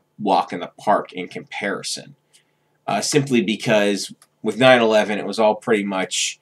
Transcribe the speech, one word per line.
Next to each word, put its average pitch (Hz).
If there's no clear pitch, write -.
walk 95
in 90
the 85
park -
in 90
comparison. -
Uh, 101
simply 135
because 101
with 107
nine 127
eleven, 107
it 87
was 101
all 107
pretty 107
much 95